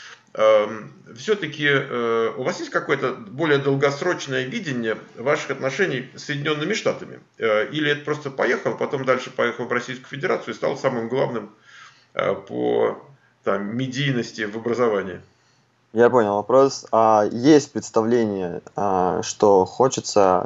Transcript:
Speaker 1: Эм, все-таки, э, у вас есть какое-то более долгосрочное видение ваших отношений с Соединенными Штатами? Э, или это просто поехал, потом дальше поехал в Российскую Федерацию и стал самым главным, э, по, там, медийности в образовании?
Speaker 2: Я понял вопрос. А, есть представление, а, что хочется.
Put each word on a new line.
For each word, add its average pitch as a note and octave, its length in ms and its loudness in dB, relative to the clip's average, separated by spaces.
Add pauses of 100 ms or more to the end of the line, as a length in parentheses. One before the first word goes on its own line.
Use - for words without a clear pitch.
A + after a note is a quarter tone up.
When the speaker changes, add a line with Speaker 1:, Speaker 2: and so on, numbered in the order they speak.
(360)
Speaker 1:
Эм, A2 560 2 (240)
все-таки, D3+ 520 -2
э, A#2 680 0
у B2+ 60 -6
вас F#3 160 -4
есть E4 120 -10
какое-то D3 420 -2
более C#3 460 0
долгосрочное C#3 880 -2
видение B2+ 520 -4 (200)
ваших C#3+ 340 -2
отношений C3+ 640 -4
с - 100 -16
Соединенными D3 480 -4
Штатами? F#2 460 -4 (200)
Э, G#2+ 320 2
или D3 200 0
это C#3+ 140 -4
просто C#3+ 260 -6
поехал, F3 460 0
потом C3 280 -4
дальше B2+ 260 0
поехал A#2+ 340 -2
в A2+ 60 -4
Российскую B2 380 -6
Федерацию A#2+ 440 -4
и G2+ 40 -16
стал E3 200 -2
самым A#2+ 320 -2
главным, B2 400 -2 (640)
э, F#2+ 200 0
по, G#2+ 640 -2 (460)
там, G2+ 340 -2
медийности B2+ 680 -4
в G#2 120 -6
образовании? A2 640 -2 (760)
Speaker 2:
Я A#2 140 6
понял G#2+ 280 4
вопрос. C3 540 2
А, A2 400 6
есть C#3 400 6
представление, G#2+ 920 0 (140)
а, F#2 460 0
что G2+ 440 4
хочется. G2 800 2